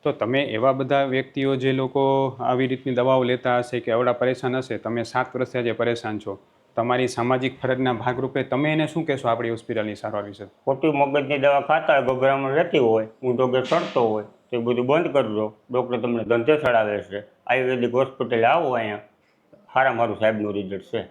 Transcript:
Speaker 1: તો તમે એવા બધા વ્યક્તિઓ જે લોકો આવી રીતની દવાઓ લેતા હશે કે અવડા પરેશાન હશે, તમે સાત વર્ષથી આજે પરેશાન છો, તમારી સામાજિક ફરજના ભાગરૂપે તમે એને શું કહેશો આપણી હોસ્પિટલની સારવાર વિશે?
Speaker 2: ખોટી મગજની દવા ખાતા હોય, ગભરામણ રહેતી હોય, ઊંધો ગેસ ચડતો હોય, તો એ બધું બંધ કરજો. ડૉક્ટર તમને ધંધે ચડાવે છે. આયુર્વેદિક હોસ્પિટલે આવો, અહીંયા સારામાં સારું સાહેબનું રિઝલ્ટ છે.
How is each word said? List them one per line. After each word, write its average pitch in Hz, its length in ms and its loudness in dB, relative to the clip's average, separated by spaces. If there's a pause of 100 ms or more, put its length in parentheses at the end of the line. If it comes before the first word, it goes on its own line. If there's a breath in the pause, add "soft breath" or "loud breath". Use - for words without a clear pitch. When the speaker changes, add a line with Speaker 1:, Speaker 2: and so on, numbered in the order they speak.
Speaker 1:
તો 147 100 0
તમે 131 300 0
એવા 117 300 2
બધા 135 320 0
વ્યક્તિઓ 135 520 -2
જે 131 160 0
લોકો 135 560 2 (120)
આવી 127 260 0
રીતની 127 280 -4
દવાઓ 131 280 4
લેતા 123 360 0
હશે 120 220 -4
કે 117 120 -2
અવડા 123 200 2
પરેશાન 127 440 -2
હશે, 123 220 -6
તમે 117 240 -4
સાત 127 340 -4
વર્ષથી 127 220 -4
આજે 117 140 -2
પરેશાન 117 460 -2
છો, 98 200 -10 (380)
તમારી 123 320 0
સામાજિક 127 520 -2
ફરજના 127 320 0
ભાગરૂપે 127 500 -4
તમે 147 300 -2
એને 156 140 0
શું 165 200 -4
કહેશો 131 220 -2
આપણી 117 220 -2
હોસ્પિટલની 110 440 -4
સારવાર 104 300 -6
વિશે? 101 200 -14
Speaker 2:
ખોટી 139 480 -2
મગજની 139 460 0
દવા 139 220 4
ખાતા 151 380 2
હોય, 127 160 0
ગભરામણ 135 360 2
રહેતી 165 280 2
હોય, 110 280 4 (160)
ઊંધો 127 240 2
ગેસ 123 180 2
ચડતો 135 440 0
હોય, 107 160 -2
તો - 320 -10
એ 120 40 0
બધું 123 260 0
બંધ 156 260 2
કરજો. 107 400 0 (180)
ડૉક્ટર 123 300 -2
તમને 120 240 -2
ધંધે 117 320 2
ચડાવે 113 460 0
છે. 98 200 -10 (240)
આયુર્વેદિક 123 480 0
હોસ્પિટલે 123 500 0
આવો, 139 300 2
અહીંયા 110 220 -4 (800)
સારામાં 127 240 2
સારું 107 200 0
સાહેબનું 107 340 0
રિઝલ્ટ 98 300 -6
છે. - 180 -6 (100)